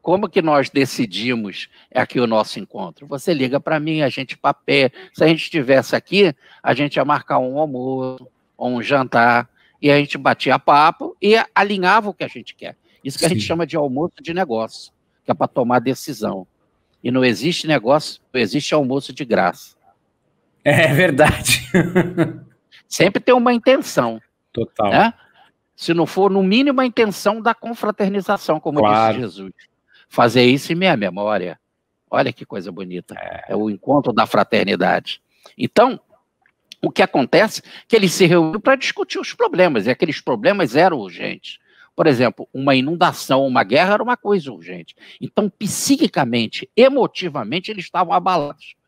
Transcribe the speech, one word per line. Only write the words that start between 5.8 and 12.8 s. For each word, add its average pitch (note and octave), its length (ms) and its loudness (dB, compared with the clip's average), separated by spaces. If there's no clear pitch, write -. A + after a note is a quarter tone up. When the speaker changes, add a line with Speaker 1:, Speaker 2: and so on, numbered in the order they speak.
Speaker 1:
aqui, E3+ 400 2
a B2+ 100 0
gente C#3 240 -2
ia C#3+ 80 2
marcar C#3+ 340 -2
um C3 200 -4
almoço C3 680 -6
ou A#2+ 140 -4
um A#2+ 120 -4
jantar, A#2+ 680 2
e C#3+ 100 2
a C#3+ 60 6
gente C#3+ 220 -2
batia C3+ 400 0
papo D#3 640 2
e G#3 120 4
alinhava G3+ 560 2
o - 40 -12
que D#3+ 100 -8
a A#2+ 40 -10
gente - 260 -18
quer. - 220 -16